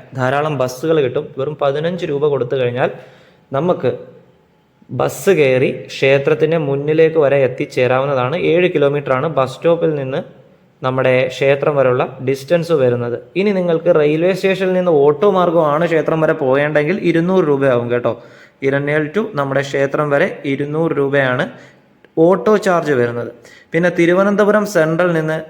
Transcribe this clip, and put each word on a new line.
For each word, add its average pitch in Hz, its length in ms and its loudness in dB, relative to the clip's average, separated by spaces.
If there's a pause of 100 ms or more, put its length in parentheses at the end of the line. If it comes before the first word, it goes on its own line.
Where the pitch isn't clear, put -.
(180)
ധാരാളം 143 420 0
ബസ്സുകൾ 160 360 -2 (100)
കിട്ടും. 143 180 -4 (140)
വെറും 147 240 -6
പതിനഞ്ച് 160 480 -2
രൂപ 143 240 -2
കൊടുത്തു 135 260 -2
കഴിഞ്ഞാൽ 123 300 -2 (680)
നമുക്ക് 156 340 0 (1080)
ബസ് 143 400 0
കയറി 131 320 2 (220)
ക്ഷേത്രത്തിൻ്റെ 151 760 2
മുന്നിലേക്ക് 156 560 2
വരെ 139 240 2
എത്തിച്ചേരാവുന്നതാണ്. 131 880 -2 (160)
ഏഴ് 180 240 2
കിലോമീറ്ററാണ് 143 520 0 (120)
ബസ് 131 160 -2
സ്റ്റോപ്പിൽ 165 360 0 (100)
നിന്ന് 135 200 -6 (640)
നമ്മുടെ 131 260 2 (220)
ക്ഷേത്രം 143 440 2
വരെയുള്ള 127 260 2 (240)
ഡിസ്റ്റൻസ് 160 540 -2
വരുന്നത്. 120 340 0 (240)
ഇനി 208 180 0
നിങ്ങൾക്ക് 170 400 0
റെയിൽവേ 156 400 2
സ്റ്റേഷനിൽ 190 400 0
നിന്ന് 180 140 0 (100)
ഓട്ടോ 147 340 4
മാർഗമാണ് 165 540 2
ക്ഷേത്രം 160 340 0
വരെ 160 160 2
പോകേണ്ടെങ്കിൽ 147 560 0 (140)
ഇരുന്നൂറ് 175 400 2
രൂപയാവും 135 420 2
കേട്ടോ. 120 200 0 (560)
ഇരണ്യൽ 143 360 0 (120)
to 214 60 -2 (180)
നമ്മുടെ 139 280 0
ക്ഷേത്രം 143 460 -2
വരെ 165 140 2 (240)
ഇരുന്നൂറ് 147 480 -2
രൂപയാണ് 139 440 0 (800)
ഓട്ടോ 185 280 2 (120)
ചാർജ് 170 360 0
വരുന്നത്. 120 300 -2 (420)
പിന്നെ 170 260 2
തിരുവനന്തപുരം 196 720 4
സെൻട്രൽ 165 460 2
നിന്ന് 156 180 -2 (140)